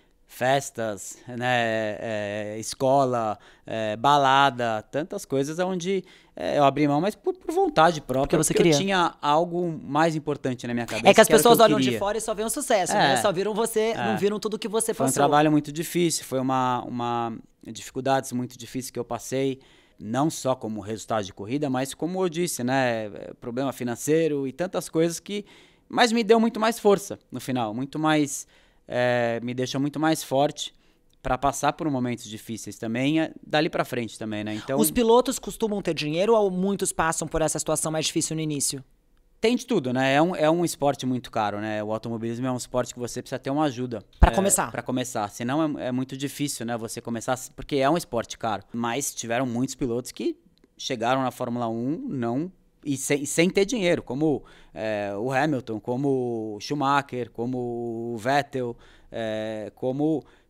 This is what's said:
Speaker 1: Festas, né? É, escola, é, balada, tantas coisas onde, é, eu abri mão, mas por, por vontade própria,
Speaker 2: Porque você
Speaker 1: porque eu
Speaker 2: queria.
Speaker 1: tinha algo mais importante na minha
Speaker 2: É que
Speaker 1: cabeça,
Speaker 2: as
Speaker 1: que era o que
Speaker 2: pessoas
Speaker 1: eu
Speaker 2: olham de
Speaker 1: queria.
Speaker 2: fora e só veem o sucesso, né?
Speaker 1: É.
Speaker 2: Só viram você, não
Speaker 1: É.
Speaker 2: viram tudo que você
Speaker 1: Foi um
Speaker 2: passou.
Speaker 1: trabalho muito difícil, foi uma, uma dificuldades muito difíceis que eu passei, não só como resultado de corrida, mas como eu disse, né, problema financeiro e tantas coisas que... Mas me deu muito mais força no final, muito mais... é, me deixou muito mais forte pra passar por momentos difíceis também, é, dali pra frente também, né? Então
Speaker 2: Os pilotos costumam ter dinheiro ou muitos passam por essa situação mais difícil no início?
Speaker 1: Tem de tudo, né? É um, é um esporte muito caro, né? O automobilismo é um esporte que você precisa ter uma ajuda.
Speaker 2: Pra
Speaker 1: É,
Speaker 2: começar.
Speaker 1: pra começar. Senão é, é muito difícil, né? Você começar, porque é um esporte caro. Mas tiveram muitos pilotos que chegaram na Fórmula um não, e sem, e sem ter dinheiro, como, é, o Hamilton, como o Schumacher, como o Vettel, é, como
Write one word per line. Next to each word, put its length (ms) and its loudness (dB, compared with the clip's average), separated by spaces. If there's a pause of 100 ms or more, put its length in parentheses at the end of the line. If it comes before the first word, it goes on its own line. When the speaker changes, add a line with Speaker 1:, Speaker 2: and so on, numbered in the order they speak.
(260)
Speaker 1:
Festas, 920 -2 (100)
né? 720 0
É, 580 -6
escola, 800 2 (300)
é, 300 -4
balada, 840 4
tantas 420 -6
coisas 340 -2
onde, 460 -2 (280)
é, 240 -2
eu 60 6
abri 240 4
mão, 140 2
mas 140 -2
por, 200 -4
por 180 -8
vontade 460 4
própria, 300 -2
Speaker 2:
Porque 80 2
você 160 2
Speaker 1:
porque 160 4
eu 20 6
Speaker 2:
queria. 60 6
Speaker 1:
tinha 440 2
algo 600 0
mais 320 2
importante 500 -4
na 80 -2
minha 120 -2
Speaker 2:
É 20 -14
que 80 -6
Speaker 1:
cabeça, 260 8
Speaker 2:
as 60 10
Speaker 1:
que 60 4
era 40 8
o 40 8
que 20 4
Speaker 2:
pessoas 160 10
Speaker 1:
eu 60 10
Speaker 2:
olham 140 6
de 80 4
Speaker 1:
queria. 120 0
Speaker 2:
fora 180 -2
e 40 -4
só 120 -4
veem 140 -4
o 20 -2
sucesso, 440 0
né? 220 6
Speaker 1:
É. 20 4
Speaker 2:
Só 160 4
viram 200 -2
você, 400 0
não 200 0
Speaker 1:
É. 20 0
Speaker 2:
viram 240 0
tudo 180 -4
que 120 -6
você 240 -2
Speaker 1:
Foi 120 -2
um 40 2
Speaker 2:
passou. 120 0
Speaker 1:
trabalho 300 6
muito 180 2
difícil, 540 -2
foi 160 -4
uma, 460 0
uma 520 -4 (300)
dificuldades 640 -4
muito 260 -6
difíceis 320 -10
que 80 -12
eu 80 -6
passei, 540 -4 (400)
não 300 0
só 260 -2
como 240 -8
resultado 460 -4
de 80 -14
corrida, 360 -4
mas 240 -2
como 300 -4
eu 60 0
disse, 340 -4
né, 460 0 (320)
problema 320 -4
financeiro 760 0
e 60 -8
tantas 340 -6
coisas 320 0
que... 260 -8 (440)
Mas 240 4
me 100 2
deu 160 6
muito 180 2
mais 220 0
força 400 2 (100)
no 120 -10
final, 320 -2
muito 260 -6
mais... 480 2 (460)
é, 500 2
me 100 -6
deixou 260 -4
muito 220 -2
mais 220 2
forte 500 0 (480)
pra 160 -2
passar 360 0
por 160 -4
momentos 360 -4
difíceis 520 -12
também, 440 0
é, 100 -4 (140)
dali 240 0
pra 160 -2
frente 320 -6
também, 260 -6
né? 120 -6
Então 240 -4
Speaker 2:
Os 120 6
pilotos 480 4
costumam 420 -4
ter 120 -2
dinheiro 420 0
ou 140 4
muitos 420 0
passam 360 -2
por 160 0
essa 160 0
situação 320 -2
mais 160 -2
difícil 280 -2
no 60 -4
início? 420 -4 (560)
Speaker 1:
Tem 160 2
de 100 -4
tudo, 280 0
né? 220 2
É 60 6
um, 140 2
é 160 4
um 140 2
esporte 400 0
muito 260 -4
caro, 300 -2
né? 220 -4
O 100 -4
automobilismo 540 -6
é 40 -2
um 60 -4
esporte 360 -4
que 60 -14
você 220 -8
precisa 180 -8
ter 100 -10
uma 140 0
ajuda. 400 -4 (160)
Speaker 2:
Pra 120 8
Speaker 1:
É, 40 0
Speaker 2:
começar. 360 2
Speaker 1:
pra 120 -6
começar. 460 -2
Senão 500 -2
é, 80 -4
é 40 -4
muito 260 -4
difícil, 480 -6
né? 120 -4
Você 240 -8
começar, 380 -4 (160)
porque 220 -4
é 120 4
um 80 4
esporte 400 -4
caro. 260 -4 (100)
Mas 420 -2
tiveram 300 -2
muitos 280 -2
pilotos 380 -4
que 260 -4 (400)
chegaram 460 0
na 80 0
Fórmula 360 -4
um 300 -2 (100)
não, 440 -2 (340)
e 120 -2
sem, 260 0
e 40 -6
sem 220 2
ter 160 2
dinheiro, 380 0
como, 400 0 (320)
é, 400 -4
o 160 -4
Hamilton, 480 0
como 760 -2
o 40 -12
Schumacher, 720 -2
como 840 -6
o 40 -6
Vettel, 580 -2 (360)
é, 640 -6
como 480 0 (260)